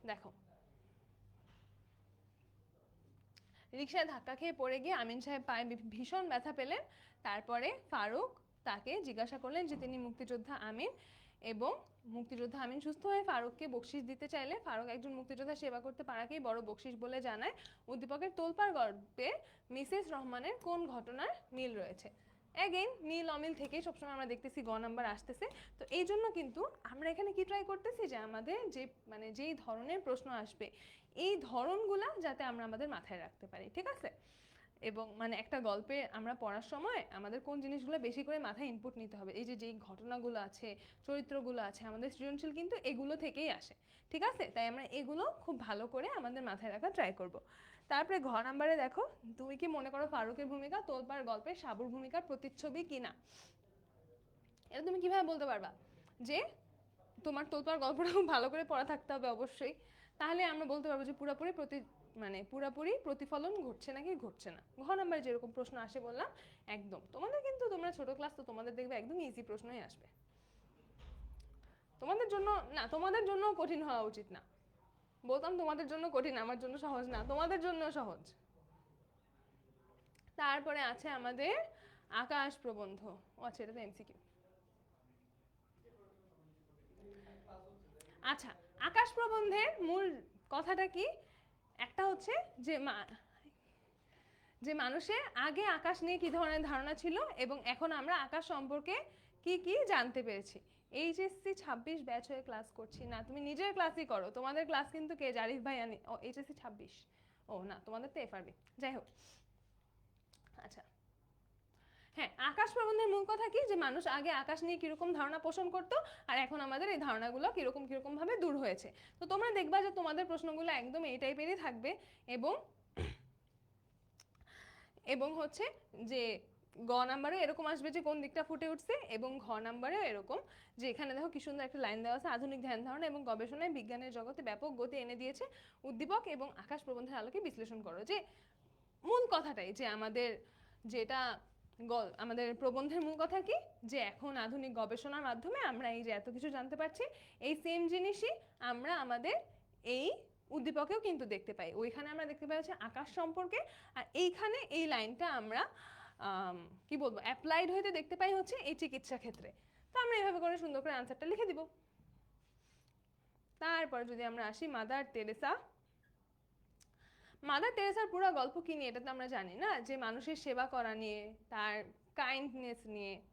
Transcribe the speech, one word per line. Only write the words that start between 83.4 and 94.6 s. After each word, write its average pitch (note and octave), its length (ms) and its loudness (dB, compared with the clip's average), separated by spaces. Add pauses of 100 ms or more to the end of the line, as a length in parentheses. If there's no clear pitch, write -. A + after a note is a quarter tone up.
আচ্ছা, A#3 160 -10
এটা A3 80 -10
তো A#3 80 -10
এমসিকিউ। G#3 360 -14 (4000)
আচ্ছা, C4+ 280 2 (280)
আকাশ A4 360 8
প্রবন্ধের A4 540 6 (200)
মূল F#4+ 180 6 (440)
কথাটা F4 360 4
কি? F#4 200 0 (720)
একটা D4+ 320 0
হচ্ছে F#4+ 220 0 (340)
যে D4+ 120 2
মা-, A3 280 -2 (1600)